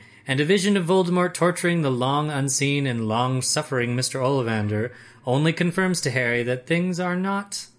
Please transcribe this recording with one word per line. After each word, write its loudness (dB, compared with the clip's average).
and -2
a 0
vision 2
of 0
Voldemort 2
torturing 0
the 2
long 0
unseen 0
and -2
long 2
suffering -2
Mister -2
Ollivander 0
only 2
confirms 0
to -2
Harry 0
that -2
things 0
are -2
not -4